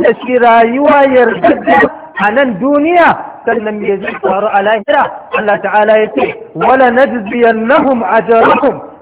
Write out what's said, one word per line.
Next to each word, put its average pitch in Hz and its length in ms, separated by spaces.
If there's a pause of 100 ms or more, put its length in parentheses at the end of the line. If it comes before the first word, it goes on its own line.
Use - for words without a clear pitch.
da - 120
shi 247 240
rayuwa 240 680
yardadda 247 720 (400)
a 208 120
nan 240 280
duniya, 294 480 (380)
sannan 214 340
me 202 180
zai 220 240
faru 196 260
a 202 140
lahira? 226 420 (340)
Allah 208 240
ta'ala 214 380
ya 214 160
ce, - 200 (200)
"Wala 247 360
najziyannahum 233 1120
ajrahum." 226 800 (200)